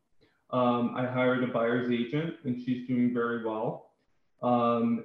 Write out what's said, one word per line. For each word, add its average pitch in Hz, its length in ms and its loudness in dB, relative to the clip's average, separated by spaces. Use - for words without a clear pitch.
Um, 120 460 2
I 127 100 0
hired 127 380 2
a - 40 0
buyer's 123 440 0
agent, 147 420 -2
and 123 160 -4
she's 123 280 -4
doing 123 260 2
very 117 300 -2
well. 110 480 -6
Um, 117 640 2